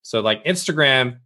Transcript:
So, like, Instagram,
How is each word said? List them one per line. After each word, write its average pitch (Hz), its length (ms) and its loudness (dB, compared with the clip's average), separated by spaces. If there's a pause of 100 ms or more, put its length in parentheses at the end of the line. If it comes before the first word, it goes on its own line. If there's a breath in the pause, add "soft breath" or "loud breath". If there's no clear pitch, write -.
So, - 200 -4
like, 110 220 -2
Instagram, 143 840 0